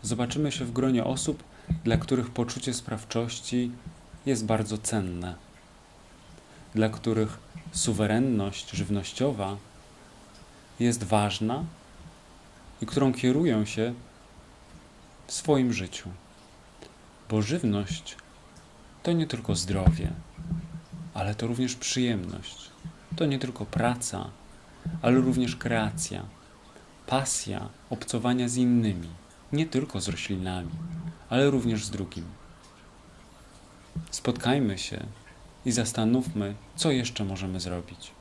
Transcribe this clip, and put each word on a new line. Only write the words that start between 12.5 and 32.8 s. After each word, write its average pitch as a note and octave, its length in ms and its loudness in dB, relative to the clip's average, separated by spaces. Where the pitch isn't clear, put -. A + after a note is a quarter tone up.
i A2+ 40 -4
którą C3+ 260 4
kierują B2+ 520 4
się A2 300 -2
w - 60 -12
swoim C3 400 2
życiu. F#2+ 360 -6
Bo G#2+ 120 4
żywność G#2+ 760 0
to F3 100 2
nie E3 140 4
tylko A2+ 280 -2
zdrowie, F#2 560 2
ale G#2 200 -2
to A#2 120 -2
również A#2+ 280 0
przyjemność. F#2+ 960 -2
To E3 100 2
nie C#3 120 2
tylko B2 280 -4
praca, A#2 640 0
ale A#2+ 140 8
również B2+ 400 4
kreacja, A2 680 0
pasja G2+ 580 -2
obcowania B2 580 0
z A#2+ 80 0
innymi, A2+ 520 4
nie D3+ 140 2
tylko C3 340 -2
z F2 80 -4
roślinami, F#2 640 -4
ale C3+ 220 6
również A#2 340 2
z G2+ 60 -6
drugim. F#2+ 340 -6